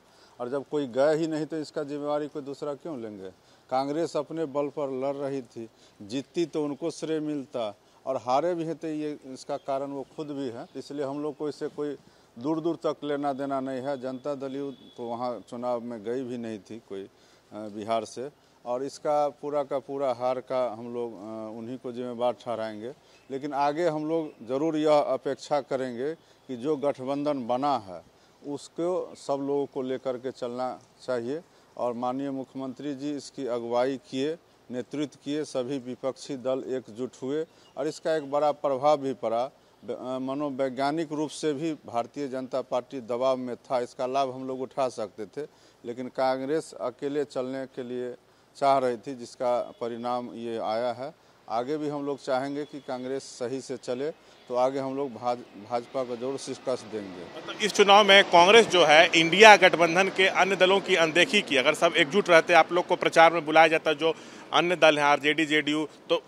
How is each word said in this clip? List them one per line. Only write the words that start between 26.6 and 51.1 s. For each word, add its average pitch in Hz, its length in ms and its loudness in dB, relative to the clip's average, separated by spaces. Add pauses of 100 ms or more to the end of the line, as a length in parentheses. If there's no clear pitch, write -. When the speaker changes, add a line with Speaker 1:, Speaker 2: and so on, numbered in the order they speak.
Speaker 1:
गठबंधन 139 720 -4
बना 127 320 0
है, 90 240 -12 (520)
उसको 165 600 -6
सब - 260 -4
लोगों 139 260 -2
को 135 160 -8
लेकर 131 340 -4
के 123 140 -8
चलना 123 500 -8 (240)
चाहिए। 127 360 -4 (360)
और 123 160 -2
माननीय 127 380 -4
मुख्यमंत्री 135 640 -8
जी 143 220 -6
इसकी 135 300 -10
अगुवाई 120 500 0
किए, 139 400 -6 (340)
नेतृत्व 131 540 -8
किए, 147 200 -4
सभी 135 340 -6
विपक्षी 127 580 -8
दल 127 300 -4
एकजुट 120 440 -8 (120)
हुए 151 240 -4 (300)
और 135 100 -4
इसका 160 300 -2
एक 143 140 -6
बड़ा 147 220 2
प्रभाव 143 440 2
भी 135 180 -4
पड़ा। 117 360 -2 (340)
ब-, 104 60 -8
अ, 127 280 -8
मनोवैज्ञानिक 139 920 -4
रूप 147 180 -4
से 156 220 -2
भी 156 220 -4
भारतीय 117 540 -6
जनता 131 340 -6
पार्टी 127 380 -6
दबाव 123 360 0
में 123 200 -6
था, 127 240 -4
इसका 123 260 -6
लाभ 131 280 -2
हम 131 120 -10
लोग 131 140 -6
उठा 131 280 -4
सकते 107 380 -8
थे, - 220 -12 (360)
लेकिन 120 240 -8
कांग्रेस 135 720 -2
अकेले 139 440 -4
चलने 131 420 -6
के 131 160 -12
लिए 123 320 -8 (420)
चाह 139 220 4
रही 123 180 2
थी, 135 180 -10
जिसका 123 640 -4
परिणाम 120 540 -6
ये 113 240 -8
आया 113 340 -2
है। 131 220 -12 (340)